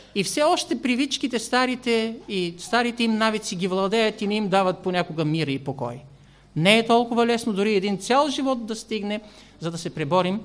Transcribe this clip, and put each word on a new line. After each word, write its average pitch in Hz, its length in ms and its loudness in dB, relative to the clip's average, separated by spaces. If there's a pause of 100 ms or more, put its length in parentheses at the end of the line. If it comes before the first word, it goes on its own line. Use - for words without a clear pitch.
(140)
И 202 100 2
все - 180 0
още 320 400 0
привичките 254 560 -2
старите 240 800 0 (120)
и 180 300 -2
старите 233 460 0
им 220 140 2
навици 214 380 0
ги 180 120 -2
владеят 214 540 0
и 208 40 -2
не 202 80 0
им 214 140 0
дават 185 300 2
понякога 175 460 -2
мира 151 260 0
и 135 140 -4
покой. 131 360 -6 (560)
Не 190 220 6
е 226 80 2
толкова 233 400 2
лесно 233 260 0
дори 208 220 2
един 196 240 0
цял 277 300 2
живот 262 380 -2
да 214 100 -6
стигне, 208 440 -6 (400)
за 160 100 -4
да 170 80 -8
се 170 160 -8
преборим 180 500 0